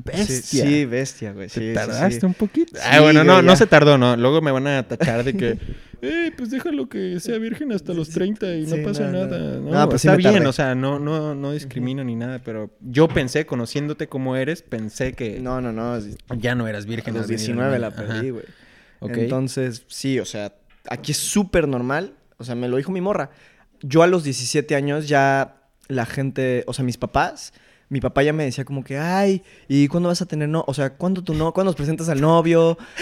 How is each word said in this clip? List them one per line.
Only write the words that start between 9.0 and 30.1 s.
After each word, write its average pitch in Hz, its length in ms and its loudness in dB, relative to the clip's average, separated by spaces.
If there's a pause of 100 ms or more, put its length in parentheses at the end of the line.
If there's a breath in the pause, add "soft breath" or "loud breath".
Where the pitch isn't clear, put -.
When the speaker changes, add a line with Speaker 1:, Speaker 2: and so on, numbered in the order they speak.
Speaker 1:
no, - 20 -2
no. 160 140 -2
Speaker 2:
nada". - 120 -4 (220)
No, 139 100 -8
Speaker 1:
No, 147 160 4
pero 131 120 0
sí 160 100 4
Speaker 2:
está 185 40 8
Speaker 1:
me 185 40 8
Speaker 2:
bien, 190 160 6
Speaker 1:
tardé. 170 140 4
Speaker 2:
o 131 80 2
sea, 131 200 0
no, 135 240 -2
no, 151 360 -4
no 139 180 -6
discrimino 135 480 -6
Speaker 1:
Ujú. 131 60 -6
Speaker 2:
ni 117 100 -4
nada, 123 260 -8
pero 107 280 -10 (100)
yo 135 280 4
pensé, 147 360 -2
conociéndote 147 640 -6
como 131 260 -4
eres, 131 280 -4
pensé 120 500 -8
que 120 280 -8
Speaker 1:
No, 127 200 -6
no, 123 100 -6
no, 117 300 -6
sí. 104 160 -14 (220)
Speaker 2:
ya 120 160 -2
no 120 120 -2
eras 104 200 -8
virgen 117 300 -8
Speaker 1:
A - 20 -4
los 110 60 -4
Speaker 2:
al 104 40 -6
venir 113 60 -4
a 110 100 -6
Speaker 1:
diecinueve 123 340 -2
la 113 100 -4
Speaker 2:
Alemania. 104 260 -10
Speaker 1:
perdí, 120 140 -4
Speaker 2:
Ajá. 127 40 -6
Speaker 1:
güey. 113 120 -12 (560 soft breath)
Speaker 2:
Ok. 120 180 -8
Speaker 1:
Entonces, 127 680 -4
sí, 135 300 -4
o 95 60 -2
sea, 104 300 -10 (340)
aquí 120 240 -6
es - 60 -4
súper 185 500 0
normal. 135 460 -4 (240)
O 117 60 -16
sea, 120 100 -10
me 123 140 -4
lo 127 100 -2
dijo 143 120 -4
mi 185 120 -4
morra. 185 260 -2 (540 soft breath)
Yo 151 200 4
a 175 40 8
los 180 180 2
diecisiete 143 500 -2
años 143 320 -2
ya 135 500 2 (320)
la 127 180 -4
gente, 131 600 -2
o 120 60 -6
sea, 127 140 -4
mis 120 100 -4
papás, - 560 -4 (380 soft breath)
mi 139 100 -4
papá 131 220 0
ya 151 100 2
me 156 120 -2
decía 131 200 -6
como 139 180 -8
que, 135 140 -10
"Ay, 185 460 0 (260 soft breath)
¿y 143 200 4
cuándo 175 200 0
vas 175 140 0